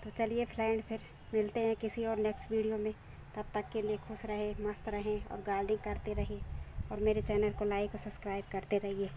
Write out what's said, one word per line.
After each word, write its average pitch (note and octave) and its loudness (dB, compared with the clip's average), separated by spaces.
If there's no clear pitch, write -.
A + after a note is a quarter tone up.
तो G#3+ -6
चलिए A#3 2
फ्रेंड, A3+ 2
फिर A3 -4
मिलते G#3+ 4
हैं A3+ 4
किसी A3+ 0
और A3+ 2
नेक्स्ट G#3+ 0
वीडियो A3 4
में। G#3+ 0
तब G#3+ -2
तक G#3 -2
के A3 0
लिए G#3+ 2
खुश - -8
रहें, G#3+ 0
मस्त G#3 -2
रहें G#3 0
और G3+ -6
गार्डनिंग G3+ 2
करते G#3 -2
रहें G3+ 0
और G3+ -2
मेरे G#3+ 6
चैनल G#3 4
को G#3 -2
लाइक G#3 2
और G#3+ -6
सब्सक्राइब G3+ -4
करते G3+ 0
रहिए। G3 0